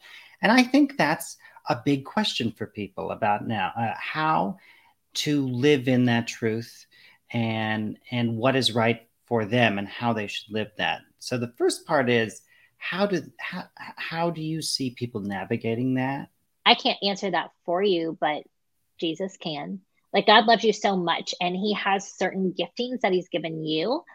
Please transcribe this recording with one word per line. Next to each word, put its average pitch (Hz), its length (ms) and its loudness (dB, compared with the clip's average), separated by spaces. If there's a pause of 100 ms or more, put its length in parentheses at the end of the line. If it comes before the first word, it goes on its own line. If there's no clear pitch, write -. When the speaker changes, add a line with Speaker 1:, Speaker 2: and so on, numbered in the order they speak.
(420)
Speaker 1:
And 190 100 4
I 254 120 6
think 269 320 4
that's - 420 0 (320)
a 131 140 0
big 139 220 0
question 139 460 -2
for 104 160 -10
people 90 440 -8
about 104 360 0
now, 101 280 -2
uh, 117 220 -2
how 165 600 -2 (580)
to 143 320 0
live 127 400 4
in 123 180 6
that 117 220 2
truth - 580 -4 (460)
and, 110 680 -2 (140)
and 117 260 0
what 127 180 2
is 113 180 2
right 117 340 0 (180)
for 113 180 0
them 107 360 2
and 101 80 -6
how 120 260 -2
they 107 140 -4
should - 260 -10
live 107 240 -4
that. 82 240 -2 (180)
So - 180 -6
the 120 200 -6
first 349 280 -2
part 135 240 2
is, 113 320 2 (360)
how 190 300 -2
do, 175 160 -2 (160)
how, 180 240 -10 (120)
how - 540 -6
do 160 120 -6
you 156 200 -4
see 135 300 -4
people 120 300 -6
navigating 113 720 -2
that? 131 340 -4 (360)
Speaker 2:
I 226 100 8
can't 226 280 -2
answer 196 280 -2
that 165 180 -2 (160)
for 180 160 0
you, 165 400 0
but 151 220 -2 (560)
Jesus 185 360 -4
can. 165 460 -8 (320)
Like, 202 140 4
God 220 180 10
loves 220 180 6
you 220 80 6
so 196 240 0
much, 170 460 -2
and 180 140 -2
he 208 180 -2
has 196 340 0
certain 190 460 -2
giftings 240 480 -4
that 202 100 2
he's 185 160 0
given 160 380 -4
you 175 380 0 (120)